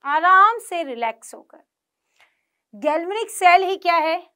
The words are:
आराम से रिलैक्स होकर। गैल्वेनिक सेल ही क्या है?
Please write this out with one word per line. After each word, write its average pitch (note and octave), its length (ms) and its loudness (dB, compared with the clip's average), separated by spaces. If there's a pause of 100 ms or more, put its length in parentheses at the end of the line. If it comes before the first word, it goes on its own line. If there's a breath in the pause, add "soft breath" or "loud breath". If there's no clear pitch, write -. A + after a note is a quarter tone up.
आराम F#4+ 560 2
से F4 240 -8
रिलैक्स A#3 520 -10
होकर। - 280 -20 (1120)
गैल्वेनिक E4+ 540 -6
सेल F4+ 340 4
ही F#4+ 140 -4
क्या E4+ 180 -2
है? E4 400 -4